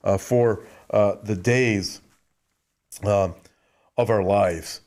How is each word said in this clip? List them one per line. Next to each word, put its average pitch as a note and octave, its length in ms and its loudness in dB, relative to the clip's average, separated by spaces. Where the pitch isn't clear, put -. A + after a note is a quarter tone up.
uh, G2 160 0
for, A#2+ 480 0
uh, G2+ 320 2
the G#2 120 -4
days, A2 640 0
uh, G2+ 260 0
of A#2 140 0
our G#2+ 100 2
lives. F#2 640 0